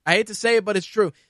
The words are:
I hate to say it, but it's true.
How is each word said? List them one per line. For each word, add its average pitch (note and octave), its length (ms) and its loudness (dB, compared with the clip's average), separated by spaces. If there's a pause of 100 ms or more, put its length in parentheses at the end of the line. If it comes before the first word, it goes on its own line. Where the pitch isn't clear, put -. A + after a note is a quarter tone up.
I D#3+ 100 2
hate G#3+ 140 0
to G#3+ 60 -14
say A3+ 220 0
it, G#3+ 80 0
but G3+ 120 -2
it's F3+ 100 -4
true. G3 260 0 (160)